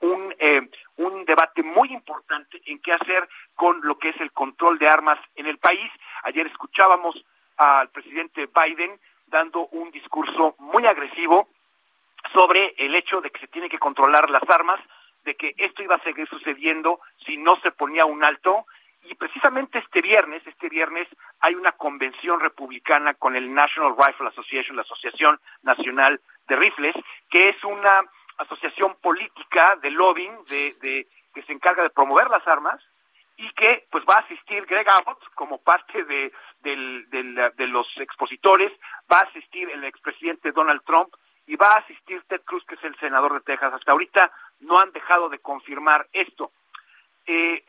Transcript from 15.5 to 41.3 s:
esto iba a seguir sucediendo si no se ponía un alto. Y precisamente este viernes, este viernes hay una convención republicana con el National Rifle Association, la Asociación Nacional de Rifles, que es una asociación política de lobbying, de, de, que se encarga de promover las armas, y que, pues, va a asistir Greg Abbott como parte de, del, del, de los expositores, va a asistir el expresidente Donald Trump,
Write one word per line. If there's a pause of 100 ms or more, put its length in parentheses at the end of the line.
esto
iba
a
seguir
sucediendo (260)
si
no
se
ponía
un
alto. (380)
Y
precisamente
este
viernes,
este
viernes (320)
hay
una
convención
republicana
con
el
National
Rifle
Association,
la
Asociación (240)
Nacional (300)
de
Rifles, (340)
que
es
una (360)
asociación
política
de
lobbying,
de,
de, (260)
que
se
encarga
de
promover
las
armas, (560)
y
que,
pues,
va
a
asistir
Greg
Abbott (100)
como
parte
de, (260)
del,
del, (200)
de
los (100)
expositores, (380)
va
a
asistir
el
expresidente
Donald
Trump, (340)